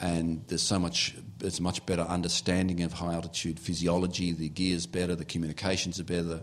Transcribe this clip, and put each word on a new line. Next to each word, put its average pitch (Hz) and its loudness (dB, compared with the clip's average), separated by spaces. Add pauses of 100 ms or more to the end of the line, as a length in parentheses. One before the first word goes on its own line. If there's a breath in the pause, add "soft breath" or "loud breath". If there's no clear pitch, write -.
and 82 0
there's 85 0
so 98 2
much, - 0 (240)
there's 98 -2
a - -2
much - 0
better 87 2
understanding 90 2
of 85 0
high 85 -2
altitude 82 -4
physiology. 90 2
The 80 -2
gear's 87 0
better, 90 0
the 80 -4
communications 87 -2
are 85 -6
better, 85 -2